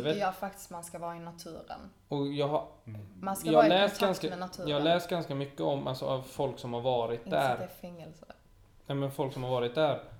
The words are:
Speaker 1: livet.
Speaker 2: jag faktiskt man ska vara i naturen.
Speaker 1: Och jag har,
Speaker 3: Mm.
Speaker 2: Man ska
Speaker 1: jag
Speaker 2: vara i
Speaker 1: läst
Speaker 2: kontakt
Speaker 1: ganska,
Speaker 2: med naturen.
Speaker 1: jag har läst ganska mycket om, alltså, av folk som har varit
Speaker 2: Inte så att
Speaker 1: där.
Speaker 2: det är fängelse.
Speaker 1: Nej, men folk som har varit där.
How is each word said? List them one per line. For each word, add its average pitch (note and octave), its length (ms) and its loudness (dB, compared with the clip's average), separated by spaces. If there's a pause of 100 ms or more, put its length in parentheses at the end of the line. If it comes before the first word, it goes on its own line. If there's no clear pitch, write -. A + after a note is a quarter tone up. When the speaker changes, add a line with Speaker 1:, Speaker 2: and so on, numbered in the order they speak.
Speaker 1:
livet. D#3+ 160 0
Speaker 2:
jag F#3+ 180 0
faktiskt - 340 -10
man E3+ 140 -10
ska F3 140 -12
vara E3+ 180 -8
i E3+ 40 -14
naturen. E3+ 600 -14 (280)
Speaker 1:
Och C#3 240 0
jag C#3+ 160 0
har, D3 200 0 (160)
Speaker 3:
Mm. A2+ 160 -12 (200)
Speaker 2:
Man G3 160 -4
ska F#3 100 -6
Speaker 1:
jag D#3+ 80 4
Speaker 2:
vara D#3 120 12
i - 20 8
Speaker 1:
läst F3+ 120 8 (200)
Speaker 2:
kontakt - 0 -
Speaker 1:
ganska, F#3 300 2
Speaker 2:
med F3 80 -8
naturen. F#3 300 -8
Speaker 1:
jag D3 80 2
har C#3+ 80 2
läst F3 240 4
ganska D#3 260 -2
mycket C#3 260 -6
om, C#3+ 260 0
alltså, C3 200 -4
av C3 160 0
folk B2+ 360 -4
som A#2+ 140 -6
har A#2+ 80 -2
varit A#2+ 460 2
Speaker 2:
Inte F#3+ 40 -6
så D#3+ 60 2
att D3 120 4
Speaker 1:
där. A#2 100 0
Speaker 2:
det F#3 60 -6
är F3+ 40 -12
fängelse. E3 580 -16 (600)
Speaker 1:
Nej, C#3 100 -4
men C#3 140 0
folk C3+ 220 -4
som C3+ 100 -6
har B2+ 80 -2
varit A#2+ 240 2
där. D3+ 280 2 (180)